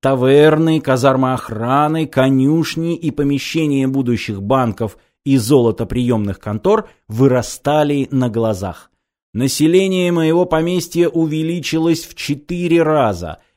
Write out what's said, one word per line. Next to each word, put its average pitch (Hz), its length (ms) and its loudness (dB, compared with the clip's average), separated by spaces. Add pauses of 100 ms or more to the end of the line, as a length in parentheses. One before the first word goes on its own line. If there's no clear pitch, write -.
таверны, 147 800 4
казарма 131 540 0
охраны, 143 720 -2
конюшни 147 880 0
и 160 140 -6
помещения 143 760 -2
будущих 120 540 -2
банков 113 560 -2 (300)
и 139 100 4
золотоприемных 117 1040 0
контор 185 480 -2 (180)
вырастали 139 1040 0
на 127 200 0
глазах. 104 600 -4 (440)
Население 175 760 0
моего 170 360 2
поместья 170 640 0
увеличилось 160 960 -2
в - 100 -20
четыре 170 680 -2
раза 107 560 0 (180)